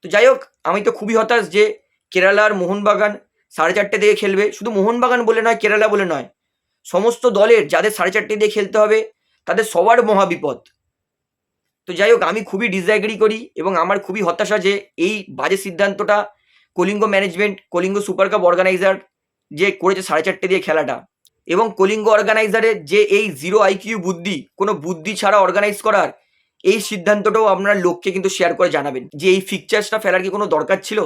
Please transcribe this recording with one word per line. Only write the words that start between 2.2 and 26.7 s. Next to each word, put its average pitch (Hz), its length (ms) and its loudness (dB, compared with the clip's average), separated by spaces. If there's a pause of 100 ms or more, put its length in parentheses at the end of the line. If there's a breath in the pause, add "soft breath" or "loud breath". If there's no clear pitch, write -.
মোহনবাগান 202 520 0 (440)
সাড়ে 165 200 0
চারটে 202 260 -2
থেকে 208 200 4
খেলবে। 196 220 0 (120)
শুধু 220 220 -6
মোহনবাগান 240 500 2
বলে 226 180 2
নয়, 214 160 2
কেরালা 214 320 2
বলে 196 180 0
নয়, 131 140 -6 (600)
সমস্ত 226 380 -2 (140)
দলের 220 240 6 (100)
যাদের 190 260 0
সাড়ে 185 160 -2
চারটে 214 260 -2
দিয়ে 208 160 0
খেলতে 202 260 -2
হবে, 214 160 4 (480)
তাদের 190 260 -2
সবার 214 260 4 (120)
মহাবিপদ। 175 480 0 (1300)
তো - 120 -16
যাই 226 140 2
হোক, 185 180 4
আমি 214 100 -4 (100)
খুবই 214 240 -4
ডিসঅ্যাগ্রি 208 480 0
করি 220 160 2 (220)
এবং 185 120 -2 (100)
আমার 190 240 0
খুবই 202 220 -6
হতাশা 196 280 -2 (100)
যে 196 60 2 (340)
এই 214 80 -2 (240)
বাজে 170 260 -2
সিদ্ধান্তটা 202 520 -2 (600)
কলিঙ্গ 202 260 0 (120)
ম্যানেজমেন্ট, 196 420 -2 (180)
কলিঙ্গ 185 220 -2 (100)
সুপার 190 260 0
কাপ 202 180 0
অর্গানাইজার 185 440 2 (560)
যে 160 180 -2 (140)
করেছে 185 260 0
সাড়ে 160 180 0
চারটে 190 240 -4
দিয়ে 190 160 0
খেলাটা, 151 300 -2 (580)
এবং 220 120 2 (120)
কলিঙ্গ 208 280 0 (100)
অর্গানাইজারের 214 600 2 (140)
যে 208 100 4 (180)
এই 220 80 0 (160)
জিরো 185 160 0 (100)
আইকিউ 196 280 -4 (100)
বুদ্ধি, 180 300 -4 (240)
কোনো 202 120 0 (120)
বুদ্ধি 170 360 -6
ছাড়া 202 240 4
অর্গানাইজ 202 420 0
করার, 196 220 2 (640)